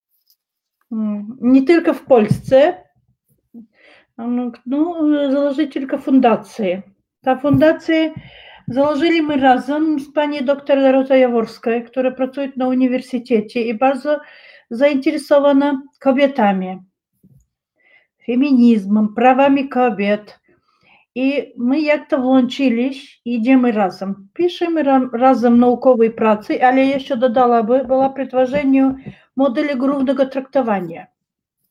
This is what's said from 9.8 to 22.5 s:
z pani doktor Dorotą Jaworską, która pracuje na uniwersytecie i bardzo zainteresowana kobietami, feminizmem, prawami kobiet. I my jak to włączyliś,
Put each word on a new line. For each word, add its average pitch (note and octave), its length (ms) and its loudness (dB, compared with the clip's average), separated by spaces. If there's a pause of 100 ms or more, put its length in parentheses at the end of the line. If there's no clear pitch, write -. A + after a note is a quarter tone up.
z - 140 -14
pani D4 300 -2
doktor C#4 360 -2
Dorotą C4+ 360 2
Jaworską, A#3 560 0 (140)
która C4 260 -4
pracuje C4 460 -8
na B3+ 100 -2
uniwersytecie B3+ 960 -2
i A3+ 120 -4
bardzo C#4 460 -2 (500)
zainteresowana C#4+ 1120 0 (180)
kobietami, G#3+ 800 0 (1500)
feminizmem, A#3 880 2
prawami C4+ 540 2
kobiet. G#3 720 -2 (760)
I C4+ 420 -4
my C4 240 -2
jak D4 280 -2
to C#4+ 120 -2
włączyliś, B3+ 1040 -2